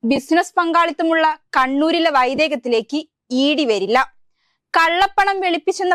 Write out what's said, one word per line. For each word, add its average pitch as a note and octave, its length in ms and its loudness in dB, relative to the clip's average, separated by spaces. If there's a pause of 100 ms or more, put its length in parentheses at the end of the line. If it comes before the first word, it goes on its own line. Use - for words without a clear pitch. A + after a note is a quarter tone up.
(100)
ബിസിനസ് D#4+ 480 0
പങ്കാളിത്തമുള്ള E4 680 0 (320)
കണ്ണൂരിലെ D#4 600 0
വൈദേകത്തിലേക്ക് B3+ 800 -2 (440)
ഇ C#4 40 2 (120)
ഡി D4+ 120 0
വരില്ല. G3+ 280 0 (760)
കള്ളപ്പണം G4 680 0
വെളുപ്പിച്ചെന്ന F4+ 500 -2